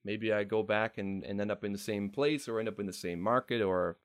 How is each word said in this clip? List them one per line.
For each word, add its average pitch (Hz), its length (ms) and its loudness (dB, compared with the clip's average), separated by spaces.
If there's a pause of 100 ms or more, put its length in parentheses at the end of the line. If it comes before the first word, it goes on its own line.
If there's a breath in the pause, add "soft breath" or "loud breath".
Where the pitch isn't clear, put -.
Maybe 107 280 0
I 104 120 2
go 110 180 2
back 107 360 0
and, 98 260 -4
and 101 160 -4
end 104 100 0
up 101 140 -4
in 101 80 -2
the 101 60 -4
same 101 320 -2
place 143 380 0
or 113 100 0
end 113 100 0
up 101 100 -6
in 101 80 -2
the 92 60 -6
same 87 280 -4
market, 120 400 2
or 90 440 2